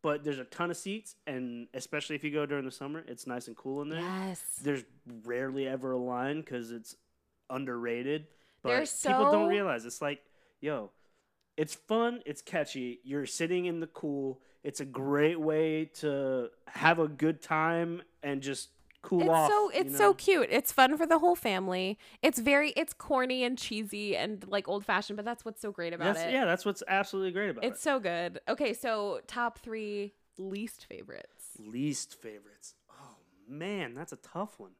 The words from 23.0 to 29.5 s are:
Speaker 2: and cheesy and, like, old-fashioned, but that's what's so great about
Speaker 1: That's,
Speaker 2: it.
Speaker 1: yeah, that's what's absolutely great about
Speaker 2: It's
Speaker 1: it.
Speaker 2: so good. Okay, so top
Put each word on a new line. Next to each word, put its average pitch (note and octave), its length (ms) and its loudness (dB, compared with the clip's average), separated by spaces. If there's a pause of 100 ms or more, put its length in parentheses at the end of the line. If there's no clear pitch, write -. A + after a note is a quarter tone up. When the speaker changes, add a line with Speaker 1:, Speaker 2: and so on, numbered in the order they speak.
Speaker 2:
and B3 120 0
cheesy G#3 600 -4
and, G3+ 320 -4
like, G3 180 -2
old-fashioned, G3+ 500 0
but G#3 80 -8
that's A#3 200 -6
what's A3 160 -10
so G#3 100 -6
great E3+ 220 -6
about F3 240 0
Speaker 1:
That's, E3 100 -2
Speaker 2:
it. B3 60 0
Speaker 1:
yeah, C4 120 2
that's F3+ 200 2
what's G3+ 240 -2
absolutely F#3+ 420 0
great G3 200 -2
about A#2 140 -6
Speaker 2:
It's B3 140 -2
Speaker 1:
it. - 40 -10
Speaker 2:
so C#4 180 2
good. F3 480 -4
Okay, B3+ 260 0
so G#3 540 -2
top A#3+ 320 -4